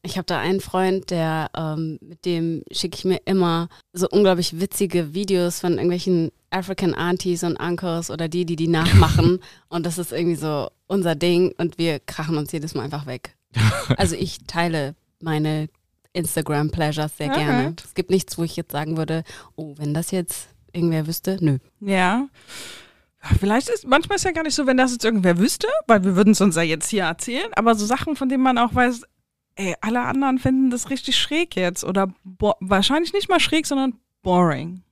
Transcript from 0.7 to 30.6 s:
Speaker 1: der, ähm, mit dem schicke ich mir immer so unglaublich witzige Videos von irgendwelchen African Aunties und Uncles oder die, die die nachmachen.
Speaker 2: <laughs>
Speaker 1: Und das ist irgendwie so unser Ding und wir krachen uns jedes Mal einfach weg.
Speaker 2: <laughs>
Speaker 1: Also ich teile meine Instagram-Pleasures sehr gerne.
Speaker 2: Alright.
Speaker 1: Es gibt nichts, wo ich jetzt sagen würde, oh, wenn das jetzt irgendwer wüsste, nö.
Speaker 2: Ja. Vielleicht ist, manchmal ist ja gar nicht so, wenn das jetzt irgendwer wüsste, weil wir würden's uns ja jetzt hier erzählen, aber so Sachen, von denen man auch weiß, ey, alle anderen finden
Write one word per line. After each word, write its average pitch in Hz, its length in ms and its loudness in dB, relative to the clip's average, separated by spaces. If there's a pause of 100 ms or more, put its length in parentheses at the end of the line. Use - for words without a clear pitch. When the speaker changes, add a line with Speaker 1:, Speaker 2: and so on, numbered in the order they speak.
Speaker 1:
der, 160 440 -2
ähm, 156 460 -6
mit - 240 -18
dem 165 460 -2
schicke - 260 -6
ich - 80 -10
mir 185 200 2
immer 170 420 2 (260)
so 180 160 0
unglaublich 180 500 4
witzige 175 540 -2
Videos 180 460 0
von 175 140 0
irgendwelchen 175 580 0 (200)
African 185 440 -2
Aunties 175 480 -2
und 170 160 -2
Uncles 170 520 -4
oder 165 160 -4
die, 170 180 -2
die 165 100 -2
die 160 120 0
nachmachen. 165 720 6 (160)
Speaker 2:
<laughs> - 140 -20
Speaker 1:
Und 170 160 -4
das 170 120 -4
ist 175 160 -6
irgendwie 170 240 0
so 147 320 -4 (180)
unser 175 280 0
Ding 175 420 2
und 165 200 -4
wir 165 220 0
krachen 160 380 -4
uns 147 160 -4
jedes 156 220 -8
Mal 135 80 -4
einfach 147 220 -8
weg. 127 300 -12 (180)
Speaker 2:
<laughs> 110 120 2 (320)
Speaker 1:
Also 185 180 0
ich - 320 -6
teile 160 480 -2 (260)
meine 156 480 -2 (440)
Instagram-Pleasures 151 1040 -2
sehr 156 120 -4
gerne. 247 280 2
Speaker 2:
Alright. 165 280 -2
Speaker 1:
Es - 80 -20
gibt 180 160 -4
nichts, 190 280 0
wo 170 60 -2
ich 160 120 -6
jetzt - 160 -8
sagen 156 260 -4
würde, 160 260 -2 (320)
oh, 151 220 -14
wenn 147 160 -4
das 165 180 -4
jetzt - 380 -6 (240)
irgendwer 165 340 0
wüsste, 185 320 -4
nö. 147 200 2 (200)
Speaker 2:
Ja. 196 480 2 (1120)
Vielleicht 214 300 2
ist, 466 180 -4
manchmal 311 300 2
ist - 80 -2
ja 370 60 0
gar 320 120 -2
nicht 302 120 -2
so, 277 120 0
wenn 262 100 4
das 254 140 4
jetzt 240 140 -4
irgendwer 185 320 4
wüsste, 262 300 2 (200)
weil 208 160 6
wir 190 120 2
würden's 202 260 6
uns 185 140 4
ja 165 80 0
jetzt 160 260 -2
hier 196 140 0
erzählen, 240 520 -4
aber 226 200 4
so 208 100 -2
Sachen, 269 300 -2
von 269 140 -4
denen 262 140 2
man 254 140 4
auch 233 180 0
weiß, 247 260 2 (540)
ey, 185 260 -4
alle 240 220 -2
anderen 262 360 0
finden 262 300 2